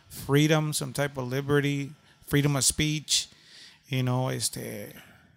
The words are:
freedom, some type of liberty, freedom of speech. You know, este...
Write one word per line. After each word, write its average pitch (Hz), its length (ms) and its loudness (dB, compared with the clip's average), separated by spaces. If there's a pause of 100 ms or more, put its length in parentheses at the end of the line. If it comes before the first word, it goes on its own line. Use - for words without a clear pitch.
freedom, 151 640 2
some 135 200 -6
type 139 240 -2
of 127 100 -4
liberty, 139 640 0 (360)
freedom 143 280 4
of 127 80 0
speech. - 640 0 (640)
You 131 140 0
know, 127 260 0
este... 117 640 -8 (440)